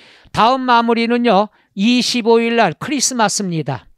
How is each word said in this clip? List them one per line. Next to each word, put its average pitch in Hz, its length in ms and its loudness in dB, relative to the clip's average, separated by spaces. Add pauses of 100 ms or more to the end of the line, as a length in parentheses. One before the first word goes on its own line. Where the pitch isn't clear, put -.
(320)
다음 254 300 0
마무리는요, 233 880 0 (240)
이십오 233 640 2
일 233 180 -2
날 202 160 2
크리스마스입니다. 202 1160 -4 (100)